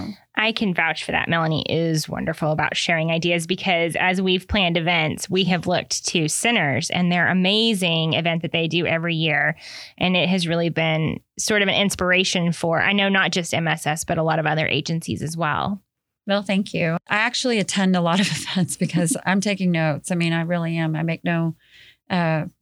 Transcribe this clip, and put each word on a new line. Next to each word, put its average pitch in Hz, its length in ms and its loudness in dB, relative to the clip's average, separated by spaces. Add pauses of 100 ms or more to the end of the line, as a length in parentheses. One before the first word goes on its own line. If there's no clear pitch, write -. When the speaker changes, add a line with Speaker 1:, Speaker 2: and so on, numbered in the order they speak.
(360)
Speaker 1:
I 220 160 0
can 202 220 -2
vouch 165 280 -2
for - 100 -6
that. - 180 0
Melanie 160 380 0
is 160 400 0
wonderful 160 440 -4
about 151 240 -2
sharing 165 340 0
ideas 165 360 0
because 170 520 0
as 185 220 2
we've 185 260 2
planned 180 300 2
events, 165 540 0
we 185 140 2
have 175 220 0
looked - 420 -2
to 160 200 2
Sinners 165 600 0
and 180 200 2
their 175 160 2
amazing 185 840 2
event 165 300 0
that 165 100 -6
they 165 160 0
do 170 180 0
every 165 280 0
year. 151 420 0 (400)
And 185 200 0
it 175 120 2
has 180 180 0
really 170 220 0
been 160 520 0 (180)
sort 208 240 2
of 190 60 0
an 175 120 2
inspiration 185 720 2
for, 165 300 0
I 190 100 2
know 196 160 2
not 190 240 2
just 170 220 -2
M 165 120 0
S 160 200 -2
S, 156 180 -2
but 165 140 -2
a 160 40 2
lot 160 160 0
of 156 80 0
other 156 220 0
agencies - 540 -4
as 160 160 -6
well. 156 420 -2 (460)
Speaker 2:
Well, 202 160 0
thank 196 320 -2
you. 165 240 0 (100)
I 202 80 0
actually 233 420 0
attend 190 380 2
a 180 60 2
lot 170 180 2
of 196 60 2
<laughs> - 40 0
events - 460 -2
because 165 480 0
I'm 190 160 2
taking 190 300 0
notes. 160 400 0
I 175 60 -2
mean, 170 180 0
I 165 80 0
really 165 340 -2
am. 160 180 0
I 156 80 -2
make 165 220 -4
no, 165 320 0 (540)
uh, 160 340 2 (180)